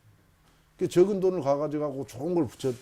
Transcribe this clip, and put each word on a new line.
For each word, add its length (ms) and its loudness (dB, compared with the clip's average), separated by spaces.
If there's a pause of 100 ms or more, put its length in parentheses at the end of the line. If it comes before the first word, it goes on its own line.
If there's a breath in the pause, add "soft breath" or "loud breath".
(800 soft breath)
그 100 -2
적은 320 4
돈을 220 0
가가지고 680 -2
좋은 260 -6
걸 140 2
붙여, 340 -4